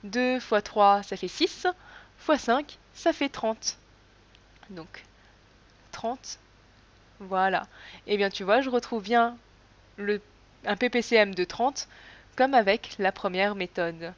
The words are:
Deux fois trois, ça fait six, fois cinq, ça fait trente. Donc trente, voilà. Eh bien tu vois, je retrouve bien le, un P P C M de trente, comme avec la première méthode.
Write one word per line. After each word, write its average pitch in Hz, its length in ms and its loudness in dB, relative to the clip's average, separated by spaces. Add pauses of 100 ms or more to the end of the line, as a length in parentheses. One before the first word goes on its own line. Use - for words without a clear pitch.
Deux 247 380 0
fois 208 200 2
trois, 202 440 4
ça 190 120 -8
fait 185 120 -6
six, - 380 -4 (520)
fois 302 200 2
cinq, 262 400 -2 (140)
ça - 200 0
fait 285 160 -4
trente. - 500 -6 (880)
Donc 170 360 -16 (880)
trente, - 460 -10 (800)
voilà. 190 460 0 (400)
Eh 208 100 2
bien 196 140 2
tu 196 140 -10
vois, 214 160 6
je 262 100 -4
retrouve 233 320 -2
bien 233 340 2 (600)
le, 202 240 -2 (460)
un 202 100 0
P 247 140 0
P 240 120 0
C 233 140 0
M 202 180 4
de 180 100 -2
trente, - 440 -4 (480)
comme 269 180 4
avec 214 440 2
la 196 140 0
première 196 420 -2
méthode. 170 640 -6